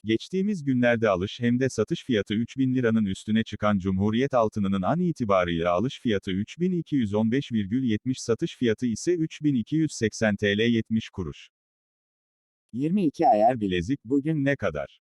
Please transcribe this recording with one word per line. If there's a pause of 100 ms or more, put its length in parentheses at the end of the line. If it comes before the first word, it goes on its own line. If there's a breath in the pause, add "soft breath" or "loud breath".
Geçtiğimiz
günlerde
alış
hem
de
satış
fiyatı
üç
bin
liranın
üstüne
çıkan
Cumhuriyet
altınının
an
itibarıyla
alış
fiyatı
üç
bin
iki
yüz
on
beş
virgül
yetmiş,
satış
fiyatı
ise
üç
bin
iki
yüz
seksen
T
L
yetmiş
kuruş. (1200)
Yirmi
iki
ayar
bilezik
bugün
ne
kadar? (100)